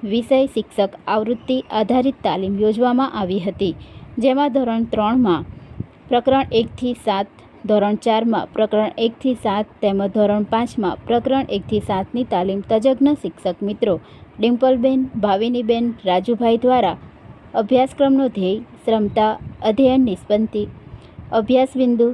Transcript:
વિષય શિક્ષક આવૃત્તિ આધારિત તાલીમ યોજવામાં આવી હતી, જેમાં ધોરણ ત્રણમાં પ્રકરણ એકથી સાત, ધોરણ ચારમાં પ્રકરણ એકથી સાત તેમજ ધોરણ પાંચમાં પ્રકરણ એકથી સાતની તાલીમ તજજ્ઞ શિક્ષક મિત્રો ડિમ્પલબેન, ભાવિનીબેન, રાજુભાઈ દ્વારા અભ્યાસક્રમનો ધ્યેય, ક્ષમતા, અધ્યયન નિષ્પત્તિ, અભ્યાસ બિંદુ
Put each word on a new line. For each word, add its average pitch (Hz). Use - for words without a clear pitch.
વિષય 262
શિક્ષક 208
આવૃત્તિ 240
આધારિત 254
તાલીમ 196
યોજવામાં 247
આવી 185
હતી, 190
જેમાં 269
ધોરણ 233
ત્રણમાં 208
પ્રકરણ 262
એકથી 247
સાત, 202
ધોરણ 208
ચારમાં 220
પ્રકરણ 214
એકથી 247
સાત 208
તેમજ 196
ધોરણ 208
પાંચમાં 220
પ્રકરણ 240
એકથી 202
સાતની 202
તાલીમ 190
તજજ્ઞ 262
શિક્ષક 180
મિત્રો 208
ડિમ્પલબેન, 254
ભાવિનીબેન, 233
રાજુભાઈ 226
દ્વારા 247
અભ્યાસક્રમનો 269
ધ્યેય, 190
ક્ષમતા, 214
અધ્યયન 262
નિષ્પત્તિ, 208
અભ્યાસ 254
બિંદુ 240